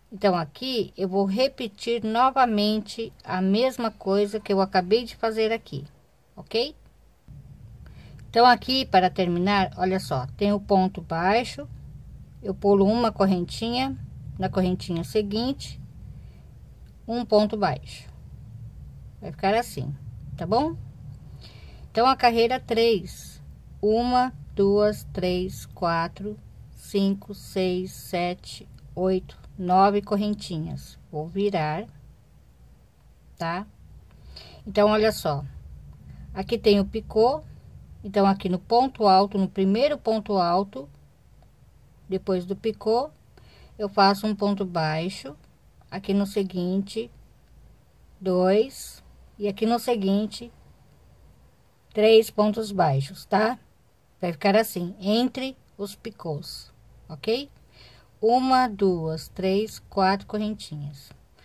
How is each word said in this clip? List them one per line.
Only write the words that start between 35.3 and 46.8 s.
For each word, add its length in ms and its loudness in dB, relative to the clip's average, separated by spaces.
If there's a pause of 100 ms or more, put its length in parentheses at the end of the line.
aqui 240 -2
tem 220 6
o 60 2
picô, 580 0 (580)
então, 240 2
aqui 220 2
no 100 0
ponto 500 2
alto, 300 4
no 120 0
primeiro 480 2
ponto 400 -2
alto, 500 0 (1200)
depois 380 -2
do 100 -6
picô, 540 -2 (680)
eu 120 -4
faço 360 4
um 80 0
ponto 300 0
baixo, 720 -4 (560)
aqui 220 -4
no 120 2
seguinte, 840 -4 (1120)